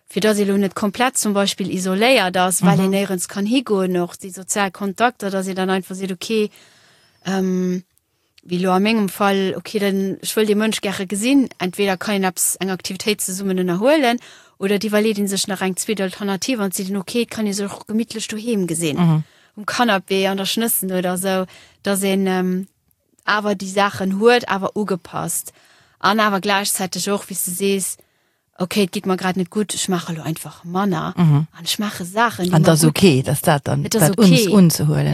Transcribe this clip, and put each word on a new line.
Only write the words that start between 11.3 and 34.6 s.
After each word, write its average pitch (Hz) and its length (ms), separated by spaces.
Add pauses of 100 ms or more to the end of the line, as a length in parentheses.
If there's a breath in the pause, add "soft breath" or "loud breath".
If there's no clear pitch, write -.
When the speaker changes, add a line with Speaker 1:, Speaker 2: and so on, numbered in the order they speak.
Speaker 1:
entweder 185 380
kann 202 240
ich 190 60
abs-, - 300
eine 190 160
Aktivität 196 480
zusammen 185 460
erholen, 240 520 (380 loud breath)
oder 196 200
die 208 140
Validin 208 360
sich 190 200
nach 196 140
ein 190 140
zweite 196 280
Alternative 202 600
und 190 100
sie 202 120
den, 196 120
okay, 233 280
kann 220 220
ich 196 100
so 202 100 (200)
gemütlich 220 400
daheim 214 400
gesehen. 160 300
Speaker 2:
Mhm. 160 260 (320 soft breath)
Speaker 1:
Um 208 100
Kanapee 196 640
an 196 100
der 196 80
Schnüssen 226 460
oder 180 260
so, 190 280 (380 loud breath)
dass 196 200
ich, 196 80
ähm, 185 560 (580)
aber 208 300
die 190 140
Sachen 196 500
hört, 240 300
aber 190 260
angepasst. 175 760 (500 soft breath)
Und 214 180
aber 202 220
gleichzeitig 196 720
auch, 202 180
wie 196 40
du 175 60 (120)
siehst, 196 480 (580)
okay, 190 280
es 170 60
geht - 160
mir 185 100
grad 185 180
nicht 185 160
gut, 214 220
ich - 160
mache 175 240
lo 160 80
einfach 151 420
Männer. 175 540
Speaker 2:
Mhm. 156 300 (100)
Speaker 1:
Und 175 80
ich - 140
mache 208 260
Sachen, 208 400
die 180 60
Speaker 2:
Und 160 100
Speaker 1:
mir 156 40
Speaker 2:
das 160 140
ist 160 60
Speaker 1:
gut 151 120
Speaker 2:
okay, 135 260
dass - 180
das 151 220
dann, 143 200
Speaker 1:
Das 214 200
ist 151 60
Speaker 2:
das 190 80
uns 220 240
Speaker 1:
okay. 208 60
Speaker 2:
unzuholen, 156 640